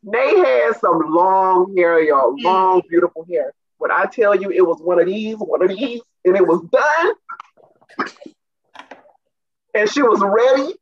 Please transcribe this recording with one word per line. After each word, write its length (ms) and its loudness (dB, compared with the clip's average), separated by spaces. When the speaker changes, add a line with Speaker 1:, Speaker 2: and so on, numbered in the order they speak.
Speaker 1:
They 320 0
had 440 2
some 180 0
long 640 2
hair, 260 2
y'all, 300 2
Speaker 2:
Mm. 100 -12
Speaker 1:
long, 460 2
beautiful 400 -2
hair. 240 -4
When 120 -6
I 160 0
tell 300 0
you 160 -2
it 160 -2
was 140 -4
one 180 0
of 60 4
these, 320 -6
one 260 -4
of 60 2
these, 320 -8
and 100 2
it 100 2
was 240 0
done, 440 0
and 160 0
she 120 -4
was 200 2
ready. 600 0